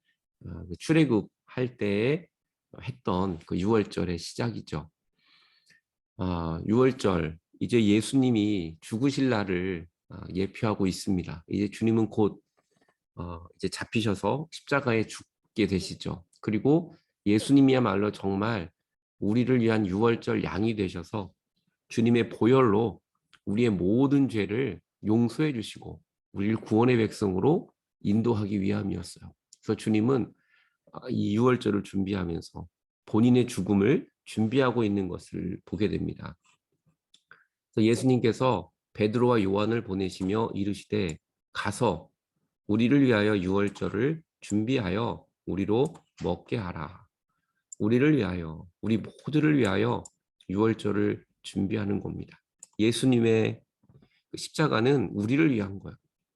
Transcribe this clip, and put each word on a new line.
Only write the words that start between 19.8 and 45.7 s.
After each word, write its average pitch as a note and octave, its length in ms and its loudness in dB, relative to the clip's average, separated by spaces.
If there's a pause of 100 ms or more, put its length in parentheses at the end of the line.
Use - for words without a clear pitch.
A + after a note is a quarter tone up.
유월절 A2 580 0
양이 G2 300 -2
되셔서 F#2 580 -6 (560)
주님의 A#2 420 2
보혈로 A2+ 680 4 (440)
우리의 A2+ 260 0
모든 B2 580 2
죄를 G#2 520 -4 (260)
용서해 A#2+ 460 2
주시고 G2+ 500 -12 (300)
우리를 G2+ 240 0
구원의 A#2 400 2
백성으로 A2 720 0 (300)
인도하기 G#2 600 0
위함이었어요. G2 720 -4 (300)
그래서 - 140 -2
주님은, A2 560 0 (600)
아, - 160 -16
이 G#2 280 -2
유월절을 A#2 480 2
준비하면서 F2+ 840 -6 (380)
본인의 B2 400 4
죽음을 G2+ 640 2 (160)
준비하고 A#2+ 600 0
있는 G2+ 240 0
것을 F2+ 560 -8
보게 F#2+ 240 -2
됩니다. E2 480 -6 (1300)
그래서 A2 160 2
예수님께서 A#2 840 2 (220)
베드로와 A#2 500 2
요한을 G#2 420 0
보내시며 F#2+ 720 -2
이르시되, G2 640 -4 (340)
"가서 G2+ 580 -2 (560)
우리를 A#2+ 360 4
위하여 G#2+ 360 4
유월절을 G2 840 -2 (180)
준비하여 G#2+ 840 -2 (200)
우리로 G#2 480 0 (280)